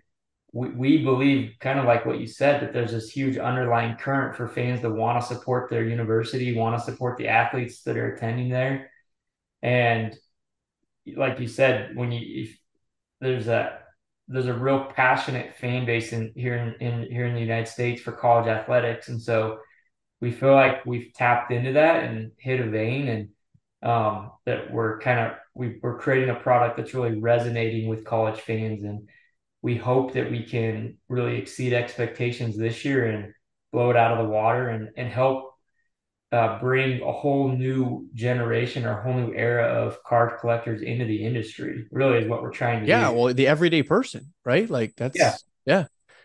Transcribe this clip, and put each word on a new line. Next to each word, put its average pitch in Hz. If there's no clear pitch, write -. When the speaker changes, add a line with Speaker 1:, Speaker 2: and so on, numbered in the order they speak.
Speaker 1:
we, 123
we 135
believe, 131
kind 135
of 131
like 120
what -
you 117
said, 139
that -
there's 117
this 113
huge 135
underlying 117
current 135
for 120
fans 123
that 117
wanna 117
support 123
their 113
university, 117
wanna 113
support 123
the 113
athletes 120
that 120
are 117
attending 123
there. 131
And 117
like 127
you 120
said, -
when 120
you, 120
if -
there's 123
a, -
there's 127
a 123
real 131
passionate 127
fan 123
base 117
in, 113
here 123
in, 117
in, 120
here 123
in 120
the 117
United 113
States 123
for 117
college 117
athletics. 117
And 117
so 110
we 120
feel 135
like 131
we've 120
tapped 120
into 123
that 135
and 113
hit 127
a 113
vein, 120
and, 110
um, 110
that 120
we're 113
kind 123
of, 113
we, 123
we're 120
creating 131
a 117
product 120
that's 113
really 117
resonating 113
with 110
college 110
fans. 110
And 104
we 120
hope 127
that 123
we 117
can 113
really 120
exceed 127
expectations 120
this 113
year 131
and 107
blow 120
it 120
out 117
of 113
the 107
water 117
and, 110
and 127
help, 131
uh, 113
bring 131
a -
whole 139
new 127
generation 117
or 107
a -
whole 127
new 123
era 117
of 117
card 117
collectors 117
into 120
the 107
industry, 117
really, 127
is 110
what 117
we're -
trying 117
to 107
Speaker 2:
Yeah, 190
Speaker 1:
do. 117
Speaker 2:
well, 123
the 131
everyday 160
person, 175
right? 185
Like, 120
that's 131
Speaker 1:
Yeah. 147
Speaker 2:
yeah. 160